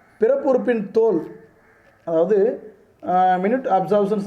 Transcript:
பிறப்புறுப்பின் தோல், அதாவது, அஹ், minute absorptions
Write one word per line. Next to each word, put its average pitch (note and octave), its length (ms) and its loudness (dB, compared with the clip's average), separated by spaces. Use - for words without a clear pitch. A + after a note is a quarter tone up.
பிறப்புறுப்பின் A#3+ 640 0
தோல், A3+ 240 2
அதாவது, E3+ 300 0
அஹ், F#3 320 2
minute B3+ 220 -2
absorptions G3+ 500 0